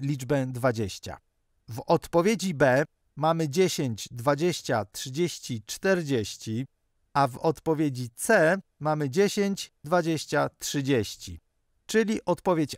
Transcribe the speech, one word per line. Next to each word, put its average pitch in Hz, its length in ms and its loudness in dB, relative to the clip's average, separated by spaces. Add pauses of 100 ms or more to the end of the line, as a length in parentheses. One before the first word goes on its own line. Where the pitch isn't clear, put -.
liczbę 135 440 -2
dwadzieścia. 117 720 -4 (520)
W 113 160 -10
odpowiedzi 175 680 2
B 135 320 4 (300)
mamy 160 340 0
dziesięć, 143 640 0
dwadzieścia, 139 760 0
trzydzieści, 135 800 -6
czterdzieści, 139 1000 -2 (480)
a 139 140 4
w 127 100 -6
odpowiedzi 147 760 0
C 185 420 4 (220)
mamy 151 300 -2
dziesięć, 196 600 0 (120)
dwadzieścia, 156 680 0 (100)
trzydzieści. 131 800 -2 (460)
Czyli 220 400 0
odpowiedź 165 520 0